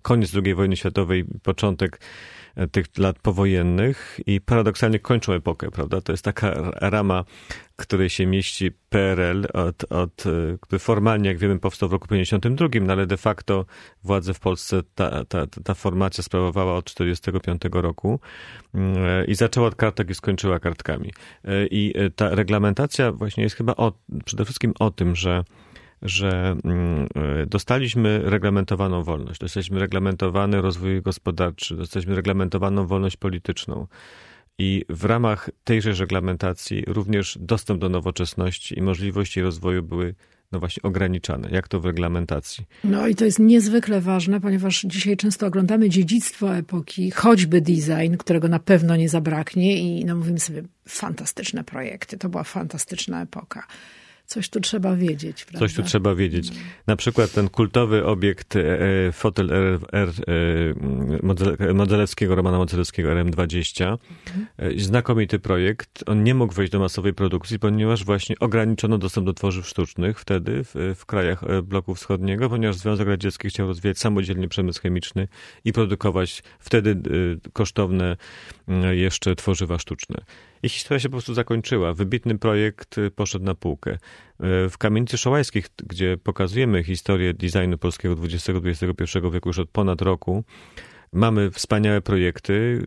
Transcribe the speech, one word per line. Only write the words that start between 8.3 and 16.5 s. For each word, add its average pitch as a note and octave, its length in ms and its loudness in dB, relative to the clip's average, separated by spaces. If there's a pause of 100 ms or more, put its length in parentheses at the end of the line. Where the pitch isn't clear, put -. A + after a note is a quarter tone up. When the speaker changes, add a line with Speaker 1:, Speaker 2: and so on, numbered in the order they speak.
Speaker 1:
P G#2 100 2
R F#2+ 200 2
L, F2+ 340 0
od, - 380 -2
od, F2 340 -4
e, E2+ 360 0
który - 180 -4
formalnie, G#2 500 2
jak F2+ 80 0
wiemy, G2 220 2
powstał F#2+ 300 -2
w - 20 0
roku F#2 160 -2
pięćdziesiątym G#2 480 0
drugim, B2 320 0
no F#2+ 60 2
ale F#2+ 140 2
de F#2+ 100 0
facto G2 480 0 (380)
władzę F#2 300 0
w - 60 -8
Polsce F#2 420 -2 (140)
ta, D#2 300 -2
ta, D#2+ 220 -4
ta - 260 -6
formacja F#2 500 -2
sprawowała F2+ 540 0